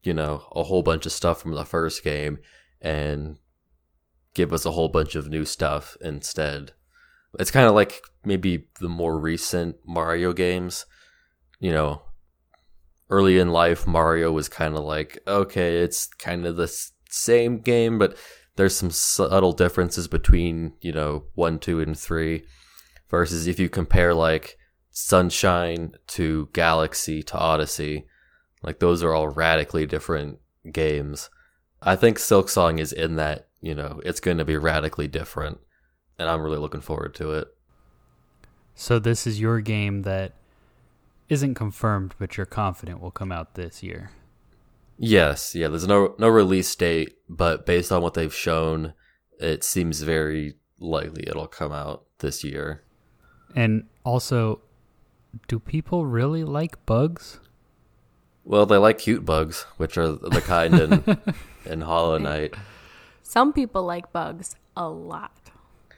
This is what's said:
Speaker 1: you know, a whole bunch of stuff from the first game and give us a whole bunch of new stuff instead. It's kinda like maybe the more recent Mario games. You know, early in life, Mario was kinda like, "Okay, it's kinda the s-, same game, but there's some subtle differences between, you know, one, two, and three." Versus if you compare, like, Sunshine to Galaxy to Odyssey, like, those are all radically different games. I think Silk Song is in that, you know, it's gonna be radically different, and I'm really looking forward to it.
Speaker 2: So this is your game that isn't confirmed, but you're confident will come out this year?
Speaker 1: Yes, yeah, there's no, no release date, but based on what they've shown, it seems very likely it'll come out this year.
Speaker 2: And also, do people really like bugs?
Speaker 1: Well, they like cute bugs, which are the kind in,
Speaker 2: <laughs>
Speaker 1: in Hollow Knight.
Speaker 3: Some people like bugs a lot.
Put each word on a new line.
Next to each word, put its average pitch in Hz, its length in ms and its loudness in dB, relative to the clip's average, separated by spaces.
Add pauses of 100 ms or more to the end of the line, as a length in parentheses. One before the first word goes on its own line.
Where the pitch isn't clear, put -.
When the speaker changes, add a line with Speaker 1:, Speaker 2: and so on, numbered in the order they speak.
Speaker 1:
you 90 120 -4
know, 76 400 -4
a 85 100 -2
whole 90 180 2
bunch 80 240 0
of 80 60 -6
stuff - 300 -2
from 82 100 -8
the 76 140 -8
first 82 380 -4
game 73 360 -4 (420)
and 76 560 -6 (960)
give 85 200 0
us 80 120 -2
a 82 60 0
whole 80 180 0
bunch 78 260 -2
of 76 140 -8
new 78 140 -4
stuff 76 580 -4
instead. 73 720 -8 (640)
It's - 140 -4
kinda 127 200 8
like 104 300 4 (220)
maybe 92 460 -2 (100)
the 87 100 -6
more 85 300 -2
recent 85 560 -4 (100)
Mario 85 480 -2
games. 90 520 -2 (760)
You 92 120 -2
know, 76 320 -2 (1080)
early 98 300 6
in 90 100 4
life, 85 360 4
Mario 82 460 2
was 78 180 -2
kinda 78 300 -4
like, 76 480 -8
"Okay, 95 560 0
it's - 220 -2
kinda 87 480 -6
the 85 100 -2
s-, - 300 -8 (160)
same 120 500 2
game, 113 400 2
but 95 180 2 (380)
there's 98 200 4
some 90 160 -2
subtle 92 600 2
differences 87 560 0
between, 82 760 2
you 85 100 -6
know, 76 340 -4 (100)
one, 82 240 0
two, 82 200 -2
and 78 180 -2
three." 80 480 -4 (640)
Versus 85 380 0
if 87 120 -2
you 90 100 2
compare, 87 440 4
like, 80 440 0 (340)
Sunshine 87 1040 0 (120)
to 78 460 -2
Galaxy 80 720 0
to - 140 -8
Odyssey, 76 720 -2 (540)
like, 87 180 -8
those 87 240 4
are 82 100 2
all 78 160 0
radically 80 560 0
different 73 540 -6 (320)
games. 73 580 -4 (520)
I 92 140 4
think 113 240 4
Silk 98 300 4
Song 82 300 2
is 78 120 -4
in 80 240 -4
that, 76 320 -4 (140)
you 80 140 -8
know, 73 280 -10
it's 87 160 -6
gonna 85 260 0
be 78 120 0
radically 76 500 -2
different, 76 520 -8 (600)
and 82 100 -4
I'm 80 120 0
really 78 160 -2
looking 76 240 -8
forward 73 340 -8
to 78 160 -8
it. 78 160 -6 (1300)
Speaker 2:
So - 240 0
this 113 260 0
is 107 140 -4
your 113 220 0
game 104 420 -2
that 95 300 -4 (960)
isn't 139 260 0
confirmed, 101 600 -2
but - 180 -8
you're 98 100 -6
confident 92 540 -6
will 87 120 -12
come 95 200 -10
out 82 220 -10
this 87 300 -12
year? 90 280 -12 (840)
Speaker 1:
Yes, 92 580 4
yeah, 82 120 0
there's 80 200 -2
no, 98 300 4
no 110 100 4
release 95 480 6
date, 85 440 0 (100)
but 82 360 0
based 87 260 2
on 90 100 2
what 85 140 -2
they've 80 180 -2
shown, 80 600 -2 (460)
it 78 240 -2
seems 82 380 -2
very 78 540 -2 (240)
likely 80 480 -6
it'll 78 200 -8
come 76 240 -8
out 73 340 -10 (120)
this - 260 -6
year. 73 400 -10 (720)
Speaker 2:
And 110 320 0 (160)
also, 120 580 -2 (840)
do 117 120 -4
people 160 460 -4
really 139 380 0
like 151 420 -6
bugs? 147 540 0 (1040)
Speaker 1:
Well, 104 220 4
they 101 120 8
like 107 200 8
cute 110 260 0
bugs, 80 420 -2 (120)
which 80 200 -4
are 82 100 2
the 82 340 -2
kind 85 380 4
in, 156 560 2 (300)
Speaker 2:
<laughs> - 0 -
Speaker 1:
in 80 160 -8
Hollow 82 360 2
Knight. 76 380 -4 (640)
Speaker 3:
Some 277 320 2
people 233 300 -2
like 175 280 -8
bugs 165 440 -8 (200)
a 170 140 -8
lot. 170 600 -14 (460)